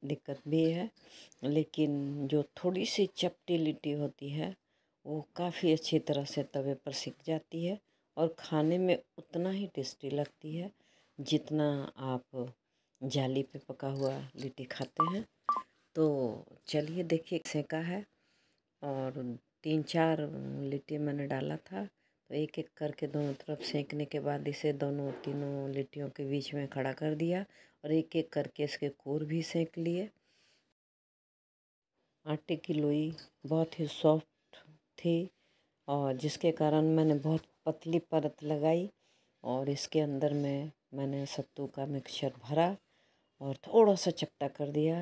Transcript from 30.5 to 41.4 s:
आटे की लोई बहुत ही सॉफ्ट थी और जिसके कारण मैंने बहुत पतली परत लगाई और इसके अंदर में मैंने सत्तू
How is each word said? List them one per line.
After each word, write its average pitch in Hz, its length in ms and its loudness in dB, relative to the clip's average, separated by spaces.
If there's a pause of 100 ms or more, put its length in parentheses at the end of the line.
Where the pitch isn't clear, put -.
आटे 156 320 -2
की 160 160 -4
लोई 151 380 2 (340)
बहुत 160 340 0
ही 156 140 0
सॉफ्ट - 680 2 (340)
थी 170 220 2 (680)
और 143 300 0
जिसके 151 360 2
कारण 156 420 6
मैंने 156 240 6
बहुत 156 320 0 (140)
पतली 165 340 0 (120)
परत 151 320 0
लगाई 160 460 2 (540)
और 131 260 -2
इसके 143 320 0
अंदर 147 340 2
में 143 360 -2 (220)
मैंने 139 320 -4
सत्तू - 420 -6